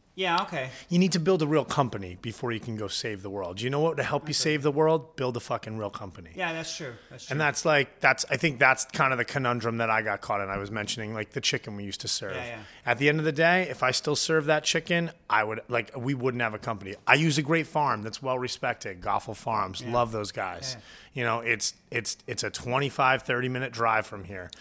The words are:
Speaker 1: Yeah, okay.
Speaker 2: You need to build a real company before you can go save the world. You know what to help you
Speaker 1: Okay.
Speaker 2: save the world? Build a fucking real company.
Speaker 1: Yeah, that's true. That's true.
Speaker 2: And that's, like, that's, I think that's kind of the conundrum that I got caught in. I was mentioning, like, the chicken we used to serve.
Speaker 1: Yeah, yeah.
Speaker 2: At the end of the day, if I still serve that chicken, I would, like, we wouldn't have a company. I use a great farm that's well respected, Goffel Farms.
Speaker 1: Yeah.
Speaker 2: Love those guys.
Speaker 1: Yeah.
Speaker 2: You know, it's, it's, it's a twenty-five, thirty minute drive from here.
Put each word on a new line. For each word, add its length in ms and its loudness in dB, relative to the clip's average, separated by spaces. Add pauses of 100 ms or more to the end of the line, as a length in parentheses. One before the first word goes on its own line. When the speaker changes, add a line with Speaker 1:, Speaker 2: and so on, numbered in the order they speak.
(180)
Speaker 1:
Yeah, 260 0
okay. 260 -6 (180)
Speaker 2:
You 100 2
need 140 6
to 80 0
build 220 4
a 60 2
real 180 4
company 560 -2
before 320 -6
you 80 -4
can 160 -6
go 100 -4
save 340 -6
the 80 -8
world. 300 -6
You 100 -2
know 120 0
what 160 2
to 60 0
help 200 -2
you 40 -12
Speaker 1:
Okay. 40 -4
Speaker 2:
save 320 0
the 80 4
world? 460 2
Build 180 -2
a 60 -4
fucking 360 -6
real 120 -4
company. 440 -14
Speaker 1:
Yeah, 200 -4
that's 240 -8
true. 160 -10 (180)
That's 140 -16
true. 80 -6
Speaker 2:
And 80 0
that's, 240 2
like, 340 4
that's, 320 6
I 60 0
think 200 0
that's 280 6
kind 260 2
of 60 0
the 80 2
conundrum 540 0
that 100 2
I 140 2
got 180 -2
caught 180 -2
in. 100 -4
I 60 -2
was 160 -4
mentioning, 420 -6
like, 180 -6
the 100 -6
chicken 340 -2
we 80 -8
used 160 -8
to 80 -8
serve. 300 -4
Speaker 1:
Yeah, 80 -8
yeah. 140 -12 (260)
Speaker 2:
At 120 2
the 120 4
end 100 4
of 60 2
the 80 2
day, 360 4
if 140 -6
I 80 4
still 240 0
serve 300 2
that 180 4
chicken, 480 0 (180)
I 140 6
would, 240 -4
like, 300 -2
we 160 -2
wouldn't 280 -2
have 120 0
a 60 -6
company. 360 -6 (100)
I 100 8
use 220 4
a 60 2
great 240 0
farm 340 0
that's 220 -8
well 160 0
respected, 640 -4
Goffel 340 -2
Farms. 460 -2
Speaker 1:
Yeah. 100 -6
Speaker 2:
Love 220 4
those 180 -2
guys. 460 -6
Speaker 1:
Yeah. 420 -14
Speaker 2:
You 60 0
know, 160 2
it's, 320 0 (180)
it's, 240 -4 (100)
it's 200 -6
a 40 -2
twenty-five, 760 0
thirty 260 0
minute 240 -4
drive 340 2
from 160 -12
here. 260 -12 (120)